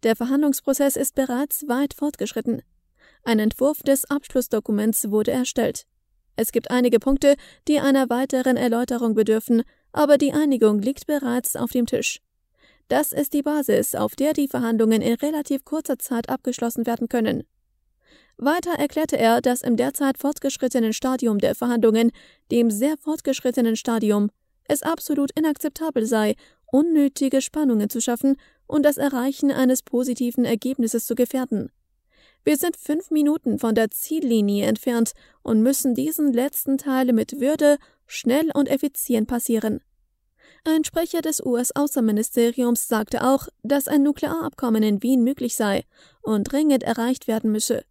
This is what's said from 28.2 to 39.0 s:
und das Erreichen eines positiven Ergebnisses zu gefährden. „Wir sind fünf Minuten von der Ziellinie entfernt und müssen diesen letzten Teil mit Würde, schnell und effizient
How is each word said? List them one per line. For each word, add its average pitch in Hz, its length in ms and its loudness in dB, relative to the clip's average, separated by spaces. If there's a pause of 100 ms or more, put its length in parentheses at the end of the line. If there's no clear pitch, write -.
und 294 160 0
das 285 140 4
Erreichen 277 540 0
eines 254 300 2
positiven 247 640 -2
Ergebnisses 233 640 -2
zu 233 100 -4
gefährden. 247 560 -2 (760)
„Wir 294 120 2
sind 339 180 -2
fünf - 360 -6
Minuten 294 480 0
von 226 160 0
der 220 160 2
Ziellinie 220 760 -2
entfernt 233 480 0 (300)
und 220 180 2
müssen 262 340 0
diesen 294 380 0
letzten 269 440 -2
Teil 262 360 0
mit 226 260 0
Würde, 294 380 4 (300)
schnell 302 460 0
und 277 140 2
effizient 269 600 -2